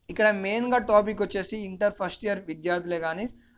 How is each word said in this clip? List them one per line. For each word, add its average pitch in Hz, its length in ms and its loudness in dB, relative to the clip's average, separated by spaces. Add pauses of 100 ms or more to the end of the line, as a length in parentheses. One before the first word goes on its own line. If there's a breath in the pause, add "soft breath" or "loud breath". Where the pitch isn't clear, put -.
ఇక్కడ 214 200 4
మెయిన్గా 214 480 0
టాపిక్ 214 440 4
వచ్చేసి 202 360 -4
ఇంటర్ 202 360 -2
ఫస్ట్ 190 320 -6
ఇయర్ 202 140 0
విద్యార్థులే 175 600 -2
కానీ, 165 280 -4 (300 soft breath)